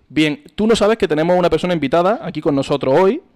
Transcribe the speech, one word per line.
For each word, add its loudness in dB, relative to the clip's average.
Bien, -4
tú -2
no 4
sabes 0
que 0
tenemos 0
una 2
persona -2
invitada 0
aquí -10
con 0
nosotros -2
hoy. 4